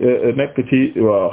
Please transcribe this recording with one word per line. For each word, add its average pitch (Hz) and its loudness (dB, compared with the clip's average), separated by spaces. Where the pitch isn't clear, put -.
eh, 123 2
nekk 139 -4
ci, 135 0
euh, 104 0